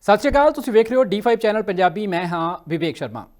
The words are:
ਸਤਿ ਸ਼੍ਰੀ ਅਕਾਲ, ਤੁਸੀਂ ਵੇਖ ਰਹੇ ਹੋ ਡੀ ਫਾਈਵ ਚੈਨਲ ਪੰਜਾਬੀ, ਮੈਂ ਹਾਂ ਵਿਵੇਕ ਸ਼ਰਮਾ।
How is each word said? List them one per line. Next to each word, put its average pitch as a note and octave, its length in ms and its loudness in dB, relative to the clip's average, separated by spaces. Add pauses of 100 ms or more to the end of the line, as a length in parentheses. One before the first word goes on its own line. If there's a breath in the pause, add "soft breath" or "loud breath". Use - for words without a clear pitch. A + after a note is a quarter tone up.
(120)
ਸਤਿ G#3 80 6
ਸ਼੍ਰੀ C#4 120 0
ਅਕਾਲ, C#4+ 200 4
ਤੁਸੀਂ C4 220 -6
ਵੇਖ A3 160 4
ਰਹੇ B3+ 80 0
ਹੋ C4 60 4
ਡੀ G3+ 180 -2
ਫਾਈਵ A#3 160 2
ਚੈਨਲ A3 260 0
ਪੰਜਾਬੀ, F#3+ 440 -2
ਮੈਂ F3+ 180 -2
ਹਾਂ E3+ 320 -4 (100)
ਵਿਵੇਕ D#3 280 -4
ਸ਼ਰਮਾ। A2+ 320 -12 (120)